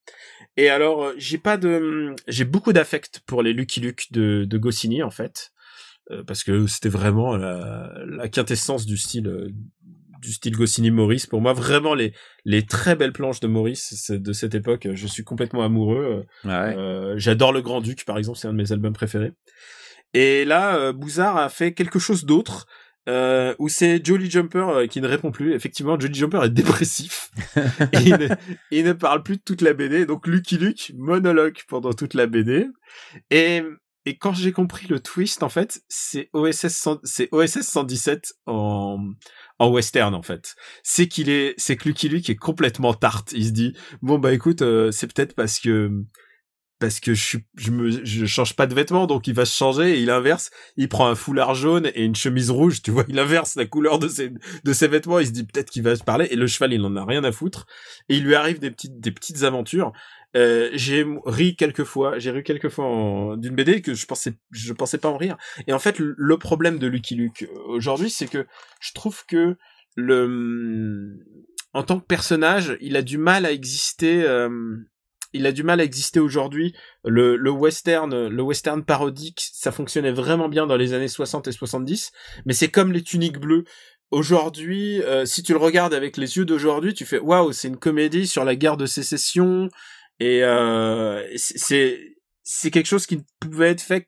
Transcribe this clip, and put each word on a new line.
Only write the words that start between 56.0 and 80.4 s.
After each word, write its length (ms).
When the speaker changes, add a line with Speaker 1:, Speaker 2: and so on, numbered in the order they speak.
Speaker 1:
parler. » 280
Et 40
le 120
cheval, 260
il 100
en 120
a 100
rien 180
à 80
foutre. 360
Et 80
il 60
lui 120
arrive 240
des 120
petites, 280
des 120
petites 320
aventures. 480
Euh, 340
j'ai 300
m-, 240
ri 320
quelques 260
fois, 340
j'ai 140
ri 100
quelques 280
fois 160
en, 500
d'une 180
B 100
D 180
que 120
je 120
pensais, 260
je 220
pensais 260
pas 120
en 80
rire. 180
Et 60
en 40
fait, 220
le, 180
le 200
problème 420
de 80
Lucky 280
Luke, 280
euh, 220
aujourd'hui, 440
c'est 180
que 200
je 140
trouve 340
que 300
le, 1200
en 100
tant 160
que 60
personnage, 760
il 160
a 60
du 160
mal 280
à 60
exister, 720
euh, 260
il 120
a 60
du 120
mal 180
à 20
exister 380
aujourd'hui. 520
Le, 320
le 160
western, 800
le 120
western 440
parodique, 680
ça 220
fonctionnait 400
vraiment 340